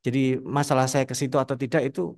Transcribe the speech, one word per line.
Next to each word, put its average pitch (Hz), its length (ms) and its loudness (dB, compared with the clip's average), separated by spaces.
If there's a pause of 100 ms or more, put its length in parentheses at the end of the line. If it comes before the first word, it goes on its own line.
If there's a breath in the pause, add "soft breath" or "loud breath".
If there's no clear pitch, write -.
Jadi 131 400 0 (160)
masalah 135 320 2
saya 135 160 2
ke 127 80 -8
situ 139 240 -2
atau 135 160 0
tidak 131 320 0
itu 135 160 -4 (160)